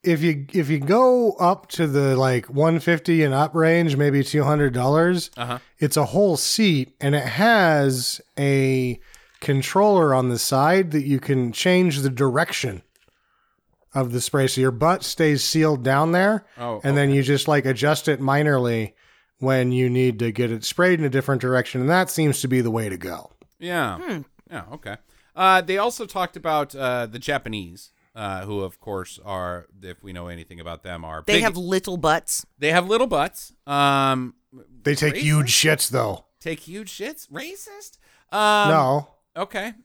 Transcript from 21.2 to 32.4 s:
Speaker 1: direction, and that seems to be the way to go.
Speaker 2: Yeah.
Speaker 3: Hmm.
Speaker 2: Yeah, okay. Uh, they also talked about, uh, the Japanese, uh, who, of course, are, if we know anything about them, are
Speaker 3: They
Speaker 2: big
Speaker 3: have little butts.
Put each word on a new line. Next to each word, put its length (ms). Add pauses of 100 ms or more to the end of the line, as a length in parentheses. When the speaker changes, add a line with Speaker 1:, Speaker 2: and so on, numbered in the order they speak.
Speaker 1:
direction, 400
and 80
that 200
seems 320
to 60
be 140
the 100
way 180
to 80
go. 340 (280)
Speaker 2:
Yeah. 380
Speaker 3:
Hmm. 240 (300)
Speaker 2:
Yeah, 120 (100)
okay. 240 (380)
Uh, 260
they 160
also 280
talked 320
about, 380
uh, 300
the 140
Japanese, 720 (240)
uh, 300
who, 160
of 180
course, 460
are, 420 (140)
if 200
we 120
know 140
anything 320
about 240
them, 220
are 200
Speaker 3:
They 100
Speaker 2:
big 80
Speaker 3:
have 140
little 400
butts. 480 (120)